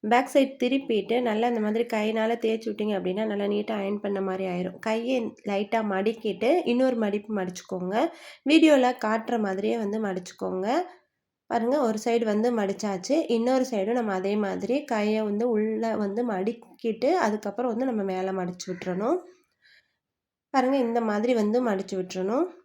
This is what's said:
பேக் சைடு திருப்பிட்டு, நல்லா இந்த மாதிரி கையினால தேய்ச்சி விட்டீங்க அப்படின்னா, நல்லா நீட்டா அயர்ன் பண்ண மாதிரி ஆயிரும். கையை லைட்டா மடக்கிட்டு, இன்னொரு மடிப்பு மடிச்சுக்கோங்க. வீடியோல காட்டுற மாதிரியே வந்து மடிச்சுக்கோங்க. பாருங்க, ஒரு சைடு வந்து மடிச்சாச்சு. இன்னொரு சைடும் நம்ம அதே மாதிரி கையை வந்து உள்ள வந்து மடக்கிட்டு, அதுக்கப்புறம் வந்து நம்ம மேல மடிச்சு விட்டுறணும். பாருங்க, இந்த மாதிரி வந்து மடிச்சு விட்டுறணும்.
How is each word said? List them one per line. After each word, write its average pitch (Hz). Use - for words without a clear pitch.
பேக் 240
சைடு 269
திருப்பிட்டு, 247
நல்லா 233
இந்த 226
மாதிரி 214
கையினால 220
தேய்ச்சி 220
விட்டீங்க 214
அப்படின்னா, 185
நல்லா 202
நீட்டா 208
அயர்ன் 202
பண்ண 202
மாதிரி 190
ஆயிரும். 180
கையை 233
லைட்டா 202
மடக்கிட்டு, 202
இன்னொரு 247
மடிப்பு 208
மடிச்சுக்கோங்க. 185
வீடியோல 285
காட்டுற 220
மாதிரியே 208
வந்து 214
மடிச்சுக்கோங்க. 185
பாருங்க, 233
ஒரு 220
சைடு 233
வந்து 214
மடிச்சாச்சு. 196
இன்னொரு 247
சைடும் 226
நம்ம 214
அதே 190
மாதிரி 196
கையை 220
வந்து 208
உள்ள 220
வந்து 208
மடக்கிட்டு, 226
அதுக்கப்புறம் 220
வந்து 254
நம்ம 214
மேல 190
மடிச்சு 180
விட்டுறணும். 185
பாருங்க, 262
இந்த 233
மாதிரி 220
வந்து 214
மடிச்சு 202
விட்டுறணும். 185